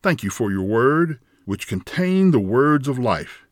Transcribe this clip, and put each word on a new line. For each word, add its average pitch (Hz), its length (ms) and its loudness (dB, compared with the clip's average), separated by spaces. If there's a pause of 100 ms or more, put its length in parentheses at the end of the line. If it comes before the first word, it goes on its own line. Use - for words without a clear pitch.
thank 180 180 0
you 101 80 -4
for 104 220 -4
your 95 100 -2
word, 135 560 2 (280)
which 98 200 -6
contained 185 640 0
the 135 60 4
words 131 480 2
of 139 100 -4
life. - 560 -4